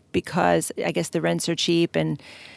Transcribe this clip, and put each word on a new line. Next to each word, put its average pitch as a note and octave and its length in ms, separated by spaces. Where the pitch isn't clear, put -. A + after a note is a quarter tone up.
because F3 600
I E3+ 80
guess E3 180
the E3+ 100
rents E3+ 280
are E3+ 60
cheap E3+ 420
and D#3 240